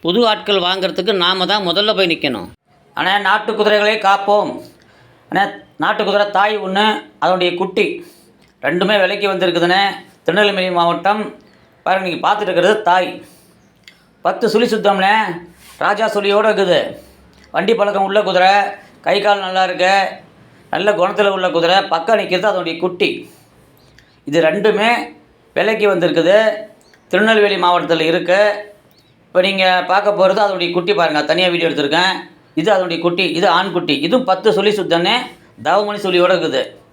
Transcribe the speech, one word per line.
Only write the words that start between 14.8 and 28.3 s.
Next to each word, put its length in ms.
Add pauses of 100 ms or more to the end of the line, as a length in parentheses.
ராஜா 300
சுழியோட 360
இருக்குது. 300 (760)
வண்டி 240
பழக்கம் 280
உள்ள 200
குதிரை, 260 (520)
கை 180
கால் 220
நல்லா 220
இருக்கு, 280 (800)
நல்ல 140 (120)
குணத்துல 340
உள்ள 220
குதிரை. 200 (160)
பக்கம் 280
நிக்கிறது 300
அதனுடைய 340
குட்டி. 260 (1160)
இது 180
ரெண்டுமே 420 (680)
விலைக்கு 340
வந்திருக்குது. 480 (720)
திருநெல்வேலி 540
மாவட்டத்துல 460
இருக்கு. 300 (880)